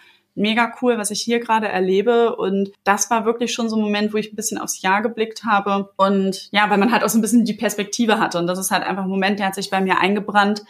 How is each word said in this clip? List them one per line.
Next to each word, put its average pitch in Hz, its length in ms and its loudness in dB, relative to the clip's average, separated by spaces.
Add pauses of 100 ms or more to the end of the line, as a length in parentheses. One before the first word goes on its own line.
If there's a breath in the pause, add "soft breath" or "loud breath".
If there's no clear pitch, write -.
(360 loud breath)
mega 226 460 0
cool, 240 160 2
was 208 140 -4
ich 202 100 -6
hier 233 180 0
gerade 220 280 0
erlebe. 202 680 2
Und 196 360 -2 (120)
das 202 280 0
war 226 120 0
wirklich 233 300 -2
schon 233 160 -4
so 220 60 -2
ein 214 80 2
Moment, 208 300 -2
wo 214 40 0
ich 208 160 -4
ein - 20 -14
bisschen 208 220 -6
aufs - 240 -8
Jahr 196 220 0
geblickt 220 420 -4
habe. 202 500 0
Und 190 560 2
ja, 202 200 2
weil 202 80 4
man 214 120 2
halt 226 120 2
auch 214 60 0
so 226 100 2
ein - 20 2
bisschen 220 240 4
die 208 80 -2
Perspektive 208 680 -2
hatte. 175 200 -2
Und 170 80 -2
das 180 100 -2
ist 185 140 -4
halt 190 120 0
einfach 196 200 -4
ein 185 60 -2
Moment, 190 280 0
der 202 80 -2
hat 190 80 -2
sich 196 160 -8
bei 190 100 0
mir 190 200 2
eingebrannt. 202 720 2